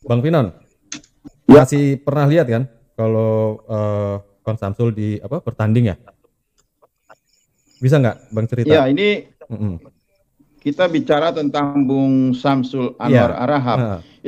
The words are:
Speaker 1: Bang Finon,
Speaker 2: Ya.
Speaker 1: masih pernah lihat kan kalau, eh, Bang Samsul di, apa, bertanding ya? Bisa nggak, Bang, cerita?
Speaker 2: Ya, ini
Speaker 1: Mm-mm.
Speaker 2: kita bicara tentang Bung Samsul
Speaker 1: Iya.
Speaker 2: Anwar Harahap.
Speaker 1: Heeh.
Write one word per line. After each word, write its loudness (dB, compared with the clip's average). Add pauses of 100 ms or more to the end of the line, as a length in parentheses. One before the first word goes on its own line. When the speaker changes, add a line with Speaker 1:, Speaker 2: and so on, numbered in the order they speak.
Speaker 1:
Bang 0
Finon, 0 (880)
Speaker 2:
Ya. 10
Speaker 1:
masih 0
pernah -2
lihat 2
kan 0 (320)
kalau, 0
eh, -4 (240)
Bang -6
Samsul -4
di, -4
apa, -10
bertanding 0
ya? -10 (1800)
Bisa 2
nggak, -4
Bang, -4
cerita? -2
Speaker 2:
Ya, 4
ini -2 (240)
Speaker 1:
Mm-mm. -6 (880)
Speaker 2:
kita -2
bicara 0
tentang -2
Bung 0
Samsul -4
Speaker 1:
Iya. 2
Speaker 2:
Anwar -6
Harahap. -2
Speaker 1:
Heeh. -4 (280)